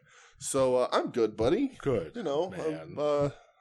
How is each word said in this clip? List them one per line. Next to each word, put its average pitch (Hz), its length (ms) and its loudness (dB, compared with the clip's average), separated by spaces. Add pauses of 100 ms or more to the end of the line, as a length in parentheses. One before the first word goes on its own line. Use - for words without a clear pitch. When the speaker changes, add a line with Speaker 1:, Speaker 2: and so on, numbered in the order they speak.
(380)
Speaker 1:
So, 131 380 2
uh, 123 160 2
I'm 254 180 2
good, 110 260 0
buddy. 196 440 2
Speaker 2:
Good, 104 340 -2
Speaker 1:
You 240 80 -8
know, 165 280 -2
Speaker 2:
man. 160 320 -6
Speaker 1:
I'm, - 160 -12
uh, 147 320 2 (300)